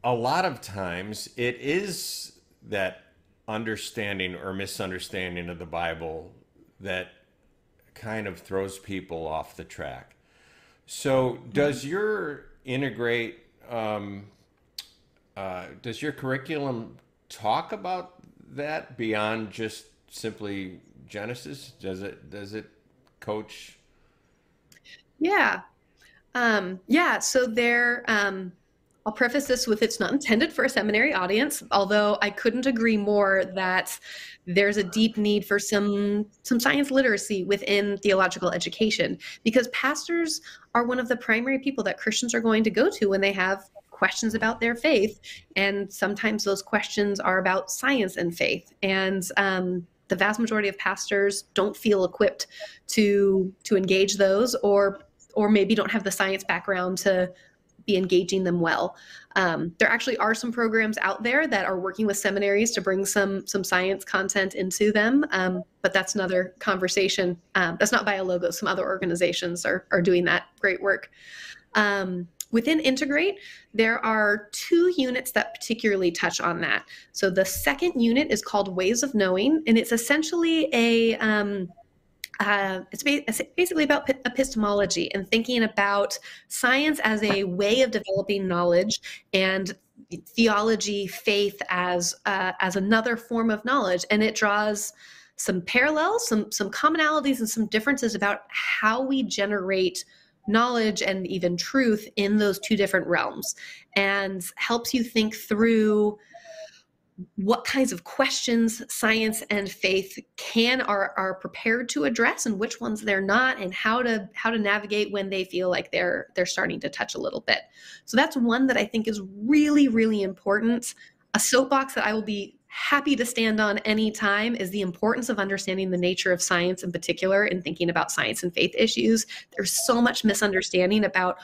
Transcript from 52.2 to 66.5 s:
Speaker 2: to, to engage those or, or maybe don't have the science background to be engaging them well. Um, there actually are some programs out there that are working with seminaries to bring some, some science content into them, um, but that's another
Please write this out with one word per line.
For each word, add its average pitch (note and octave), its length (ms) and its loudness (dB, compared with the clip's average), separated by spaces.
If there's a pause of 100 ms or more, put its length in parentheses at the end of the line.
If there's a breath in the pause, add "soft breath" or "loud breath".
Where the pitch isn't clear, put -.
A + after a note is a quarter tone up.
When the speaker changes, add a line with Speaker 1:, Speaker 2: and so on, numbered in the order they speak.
Speaker 2:
to, G3 640 4 (120)
to G#3 140 2
engage F#3+ 400 2
those G3+ 380 4
or, G3+ 460 2 (320)
or G#3 160 2
maybe G3+ 240 6
don't G#3 160 4
have G#3+ 140 0
the G3 80 -2
science F#3+ 320 0
background F#3 560 -2
to F#3 320 2 (560 loud breath)
be G3+ 100 4
engaging F#3 460 2
them F3 160 2
well. E3+ 360 0 (400 loud breath)
Um, E3+ 440 0
there A3 100 6
actually A#3 280 0
are A3 180 2
some A#3 160 -6
programs A3 480 2
out G3 240 -2
there C4+ 240 2
that G3+ 180 0
are F#3+ 140 0
working F#3+ 260 -2
with G3+ 120 2
seminaries G3+ 540 2
to G#3 100 -2
bring F#3+ 240 0
some, G3 420 0
some G3 160 -4
science F#3 400 0
content F#3+ 520 -2
into G3 360 2
them, A#3 400 4
um, F#3 320 0 (180)
but F#3 120 2
that's F#3 220 0
another F#3 440 0